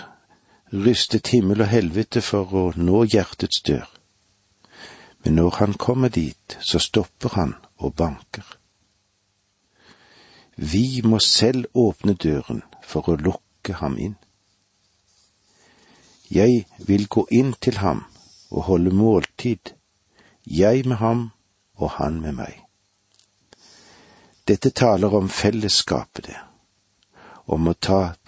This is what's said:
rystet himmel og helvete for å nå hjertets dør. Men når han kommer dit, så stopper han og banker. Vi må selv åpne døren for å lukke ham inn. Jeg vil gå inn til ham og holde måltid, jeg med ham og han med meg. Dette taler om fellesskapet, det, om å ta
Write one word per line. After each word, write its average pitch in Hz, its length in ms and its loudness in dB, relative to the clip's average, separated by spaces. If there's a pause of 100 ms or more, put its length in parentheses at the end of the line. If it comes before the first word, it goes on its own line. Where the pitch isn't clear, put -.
(720)
rystet 107 540 0
himmel 104 340 2
og 101 80 0
helvete 107 560 -2
for 98 320 -4
å 92 60 2 (120)
nå 90 280 2 (100)
hjertets - 480 -2
dør. 71 240 -2 (1400)
Men 78 140 2
når 85 220 2
han 101 140 2
kommer 127 360 0
dit, - 500 -6
så - 200 -2
stopper - 580 -2
han 73 160 -2 (240)
og - 160 -6
banker. - 520 -6 (2000)
Vi 120 500 -2
må 110 140 4
selv 120 540 2
åpne 101 440 2
døren 67 460 -2 (180)
for - 240 -6
å 85 160 2
lukke - 600 -6
ham 65 180 -4
inn. 101 160 -8 (2000)
Jeg 113 380 2 (180)
vil 101 220 2
gå 104 240 0
inn 123 260 2
til 110 240 -2
ham 82 220 -2 (480)
og - 160 -6
holde 92 260 4
måltid, 107 800 0 (720)
jeg 107 400 2
med 123 160 -2
ham 117 300 0 (420)
og 80 240 -6
han 78 240 -4
med 78 160 -6
meg. - 160 -12 (1900)
Dette 107 240 2
taler 104 460 2
om 95 140 0
fellesskapet, - 1000 -2
det, - 100 -18 (1120)
om 80 160 0
å 85 80 2
ta 95 400 0 (140)